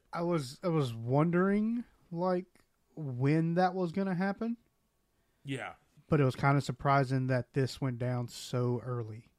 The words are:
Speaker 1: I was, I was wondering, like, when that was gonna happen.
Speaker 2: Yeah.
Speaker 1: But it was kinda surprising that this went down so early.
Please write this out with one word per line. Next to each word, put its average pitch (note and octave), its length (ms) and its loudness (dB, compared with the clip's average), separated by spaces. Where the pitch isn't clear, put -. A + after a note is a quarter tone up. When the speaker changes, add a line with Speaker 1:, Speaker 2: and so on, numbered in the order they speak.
Speaker 1:
I E3+ 100 -4
was, D#3 400 -2
I F#3 60 -2
was C#3 260 0
wondering, F3+ 920 2
like, F3+ 360 -2
when D3+ 580 0
that F3+ 200 2
was F3+ 180 -2
gonna G3 220 -2
happen. G3+ 420 -2
Speaker 2:
Yeah. A#2+ 280 -8
Speaker 1:
But D#3 120 4
it C#3 40 6
was B2+ 120 2
kinda C#3+ 240 4
surprising C3+ 680 2
that B2+ 260 -2
this C3 260 0
went B2+ 180 -2
down B2 300 -2
so B2 560 -2
early. A#2 540 -8